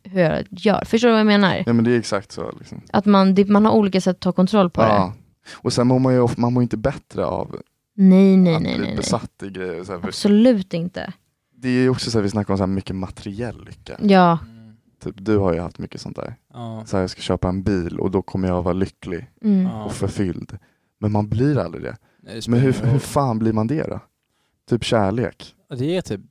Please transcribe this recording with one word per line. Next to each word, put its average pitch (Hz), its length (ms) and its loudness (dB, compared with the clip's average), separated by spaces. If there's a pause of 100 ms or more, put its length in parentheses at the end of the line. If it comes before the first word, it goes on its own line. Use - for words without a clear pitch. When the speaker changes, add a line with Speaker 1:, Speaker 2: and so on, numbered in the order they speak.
Speaker 1:
hur 185 160 -2
jag 78 300 0
gör. 185 340 0
Förstår 233 240 2
du 233 40 4
vad 220 80 4
jag 214 60 2
menar? 202 400 2
Speaker 2:
Ja, 117 60 2
men 117 120 4
det 120 80 4
är 120 60 4
exakt 104 340 -4
så, - 260 -10
liksom. - 220 -18 (120)
Speaker 1:
Att 208 140 2
man, 196 280 6
det, 202 100 4
man 202 200 4
har 220 80 4
olika 202 280 2
sätt 180 160 0
att - 40 -20
ta 180 120 -2
kontroll 185 380 2
på - 120 -2
Speaker 2:
Ja. 110 60 6
Speaker 1:
det. 101 240 2 (400)
Speaker 2:
Och - 200 -6
sen 120 140 2
mår 127 120 4
man 131 160 2
ju 127 60 4
of-, 120 200 0
man 120 120 0
mår 123 100 2
inte 113 140 -2
bättre 110 480 -6
av - 360 -6 (360)
Speaker 1:
Nej, 190 400 6
nej, 180 180 4
Speaker 2:
att 156 80 -2
Speaker 1:
nej, 123 120 -2
Speaker 2:
bli 120 40 -4
Speaker 1:
nej, - 100 -4
nej. - 80 -6
Speaker 2:
besatt - 460 -6
i 98 80 -10
grejer. 92 340 -8
Så 98 80 -12
här, 87 80 -10
för 87 80 -8
Speaker 1:
Absolut 208 680 2
inte. 175 380 -8 (440)
Speaker 2:
det 123 120 -8
är 127 40 0
ju 127 160 2
också 123 220 -2
så 113 80 0
här, 104 40 2
vi 101 80 -2
snackar 104 240 -2
om 95 40 0
så 101 40 -2
här 95 60 0
mycket 95 280 -6
materiell 101 720 -12
lycka. - 360 -18
Speaker 1:
Ja. 180 400 6
Speaker 3:
Mm. 110 340 -20 (280)
Speaker 2:
Typ, - 140 -10
du 104 180 0
har 95 160 2
ju 82 80 -4
haft - 180 -12
mycket - 220 -12
sånt - 160 -14
där. - 180 -12 (240)
Speaker 3:
Ja. 113 280 -14
Speaker 2:
Så 107 100 -4
här, 95 60 0
jag 92 80 -4
ska - 120 -16
köpa 92 260 -2
en 92 140 -4
bil 90 380 -4
och 92 100 -2
då 92 120 0
kommer 95 260 -4
jag 90 140 0
vara 87 120 -2
lycklig 95 560 -8 (140)
Speaker 1:
Mm. 196 220 2
Speaker 3:
Ja. 110 180 -8
Speaker 2:
och - 80 -8
förfylld. - 680 -6 (420)
Men 107 120 -2
man 104 160 0
blir 127 300 0
aldrig 85 260 -6
det. 62 120 -10 (260)
Speaker 3:
Nej, - 180 -18
det 107 80 -8
Speaker 2:
Men 120 120 4
hur, 131 120 4
Speaker 3:
spelar - 140 -4
ingen 123 80 2
Speaker 2:
hur 135 60 0
Speaker 3:
roll. - 0 -
Speaker 2:
fan 131 380 -2
blir 110 140 0
man 110 140 0
det 147 160 -2
då? - 180 -10 (680)
Typ 120 140 0
kärlek. 107 680 -2 (140)
Speaker 3:
Ja, 143 80 -14
det 151 200 -4
är 180 60 -4
typ 101 180 -8 (100)